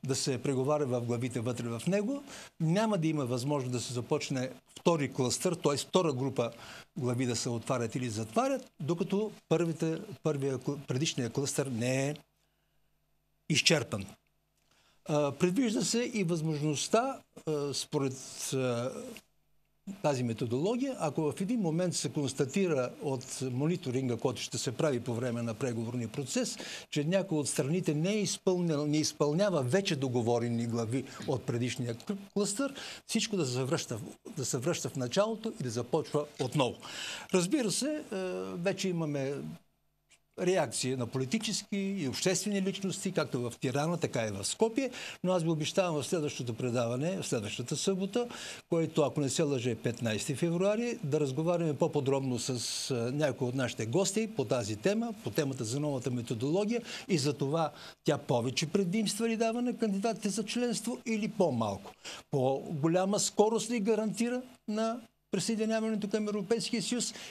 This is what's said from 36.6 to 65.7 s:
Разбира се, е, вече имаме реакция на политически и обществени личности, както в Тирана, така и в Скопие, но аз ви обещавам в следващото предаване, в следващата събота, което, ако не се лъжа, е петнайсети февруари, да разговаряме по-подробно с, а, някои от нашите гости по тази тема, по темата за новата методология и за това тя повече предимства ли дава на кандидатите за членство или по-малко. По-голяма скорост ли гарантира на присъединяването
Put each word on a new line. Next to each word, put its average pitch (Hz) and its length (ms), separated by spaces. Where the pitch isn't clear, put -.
Разбира 220 360
се, - 160
е, 208 40
вече 190 320
имаме 147 460
реакция 143 560
на 123 100
политически 202 720
и 196 320
обществени 190 540
личности, 190 500
както 143 280
в 120 200
Тирана, 143 360
така 123 300
и 107 40
в 98 140
Скопие, 233 460
но 180 80
аз 180 100
ви 160 60
обещавам 160 540
в 120 40
следващото 135 480
предаване, 127 680
в - 40
следващата 123 500
събота, 196 520
което, 165 320
ако 143 180
не 139 80
се 165 140
лъжа, 131 280
е 113 40
петнайсети 113 600
февруари, 196 720
да 147 160
разговаряме 160 560
по-подробно 135 640
с, - 120
а, 139 40
някои 127 540
от 120 60
нашите 123 320
гости 196 500
по 135 80
тази 110 320
тема, 220 380
по 117 60
темата 131 340
за 120 160
новата 139 300
методология 147 720
и 185 100
за 139 140
това 147 400
тя 143 140
повече 123 480
предимства 202 600
ли 226 80
дава 226 260
на 247 140
кандидатите 214 520
за 202 160
членство 240 600
или 220 220
по-малко. 117 640
По-голяма 160 880
скорост 220 500
ли 240 100
гарантира 226 600
на 226 320
присъединяването 220 800